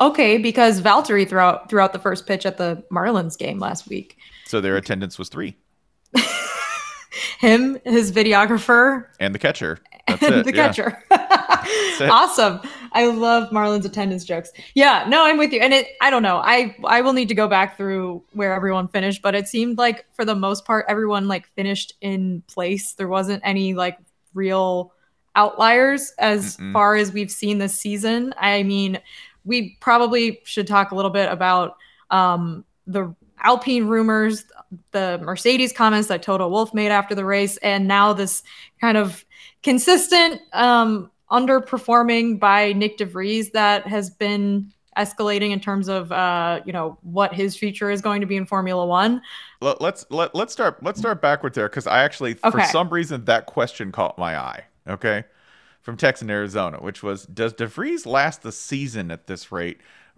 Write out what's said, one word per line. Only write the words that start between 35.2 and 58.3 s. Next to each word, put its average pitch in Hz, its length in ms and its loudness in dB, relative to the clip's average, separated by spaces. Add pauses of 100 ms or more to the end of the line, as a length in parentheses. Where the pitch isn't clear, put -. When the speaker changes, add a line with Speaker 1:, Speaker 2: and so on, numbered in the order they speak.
Speaker 1:
Mercedes 240 500 0
comments 214 360 2
that 175 140 -2
Toto 190 240 0
Wolff 214 260 0
made 214 160 0
after 202 260 0
the 196 100 -4
race, 202 320 -2
and 196 300 0
now 202 260 4
this 190 300 -4 (360)
kind 226 180 2
of 202 280 -2 (380)
consistent, 339 760 2 (140)
um, 226 560 2 (220)
underperforming 240 1080 2
by 202 340 4
Nyck 208 240 -2
de 208 80 -4
Vries 202 460 -4
that 208 360 2
has 202 220 -4
been 202 600 -2 (260)
escalating 208 540 -2
in 196 80 -4
terms 196 300 -4
of, 185 220 -4
uh, 175 540 -2
you 185 60 -10
know, 165 300 -6
what 185 320 -2
his 196 240 -4
future 202 320 -6
is 202 120 -4
going 202 200 -2
to 196 60 -4
be 196 100 -4
in 190 80 -4
Formula 185 400 -2
One. 202 360 0 (380)
Speaker 2:
Let, 135 220 -2
let's, 175 280 -4
let, 160 260 -2
let's 208 180 -4
start, - 300 -2
let's 202 160 -6
start 214 220 -4
backwards 143 340 0
there, 107 120 -2
'cause - 200 -10
I 123 160 4
actually, 131 320 -4
for - 140 -2
Speaker 1:
Okay. 220 160 2
Speaker 2:
some 170 240 0
reason, 156 360 -6
that 117 220 2
question 117 440 -6
caught 92 260 -4
my 85 200 -6
eye, 64 260 -10 (240)
okay, 104 360 -4 (580)
from 117 160 -14
Tex 135 240 0
in 110 80 -10
Arizona, 101 480 -4
which 95 260 -12
was, 98 220 -8
"Does 113 280 -6
de 117 140 -8
Vries 285 380 -8
last 139 380 -2